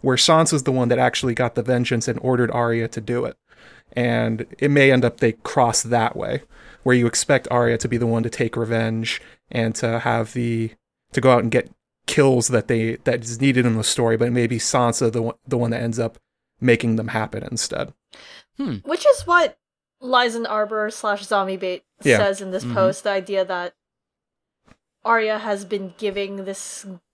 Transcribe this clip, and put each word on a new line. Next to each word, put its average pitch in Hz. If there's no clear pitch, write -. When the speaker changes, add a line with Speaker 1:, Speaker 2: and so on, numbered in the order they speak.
Speaker 1:
where 127
Sansa's 160
the 139
one 127
that 123
actually 123
got 123
the 113
vengeance 123
and 120
ordered 123
Arya 117
to -
do 120
it. -
And 117
it 143
may 139
end 127
up 117
they 113
cross -
that 117
way, 117
where 127
you 120
expect -
Arya 117
to -
be 117
the 117
one 113
to 117
take -
revenge 113
and 113
to 117
have 117
the, 117
to -
go 127
out 120
and 113
get -
kills 131
that 120
they, 113
that 123
is 117
needed 127
in 113
the 110
story, 117
but 120
maybe 120
Sansa 117
the 117
one, 113
the 127
one 117
that 117
ends 117
up 113
making 117
them 113
happen 107
instead. -
Speaker 2:
Hmm. 220
Speaker 3:
Which 320
is -
what 349
Lysen 247
Arbor 214
slash 202
Zombie 190
Bait 180
Speaker 1:
Yeah. 120
Speaker 3:
says 196
in 190
this 180
Speaker 2:
Mm-hmm. 123
Speaker 3:
post, 190
the 208
idea 196
that 180
Arya 220
has 202
been 190
giving 196
this -